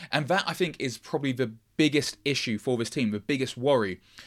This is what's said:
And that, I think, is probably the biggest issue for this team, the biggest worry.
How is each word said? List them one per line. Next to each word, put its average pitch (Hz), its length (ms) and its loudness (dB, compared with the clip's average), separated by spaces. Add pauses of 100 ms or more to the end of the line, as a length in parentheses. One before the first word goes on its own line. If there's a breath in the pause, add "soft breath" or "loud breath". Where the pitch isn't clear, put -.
(120)
And 143 180 0
that, 185 180 4
I - 60 -4
think, 170 260 -2
is 131 180 -4
probably 139 360 -2
the 120 200 -2 (240)
biggest 147 480 2
issue 127 320 0
for 127 200 0
this 113 120 -2
team, 120 220 0
the 104 80 -2
biggest 131 380 -2
worry. 120 420 2 (280 loud breath)